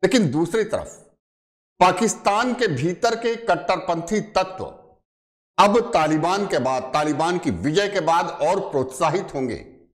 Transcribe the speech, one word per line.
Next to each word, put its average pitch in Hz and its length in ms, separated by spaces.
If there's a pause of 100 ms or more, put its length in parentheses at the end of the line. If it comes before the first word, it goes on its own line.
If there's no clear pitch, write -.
लेकिन 196 280
दूसरी 170 320
तरफ - 340 (800)
पाकिस्तान 214 720
के 233 140
भीतर 175 480
के 233 220
कट्टरपंथी 180 840 (120)
तत्व 185 340 (920)
अब 202 220 (140)
तालिबान 165 540
के 170 120
बाद, 127 240 (100)
तालिबान 151 460
की 147 120
विजय 151 360
के 196 140
बाद 165 240 (160)
और 170 180 (120)
प्रोत्साहित 156 600
होंगे 123 260 (340)